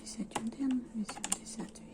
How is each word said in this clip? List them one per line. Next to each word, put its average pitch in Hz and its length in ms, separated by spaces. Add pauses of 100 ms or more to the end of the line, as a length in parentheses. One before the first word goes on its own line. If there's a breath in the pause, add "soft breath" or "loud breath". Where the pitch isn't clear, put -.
Вісімдесят - 420
один, 262 360 (140)
вісімдесят - 880 (120)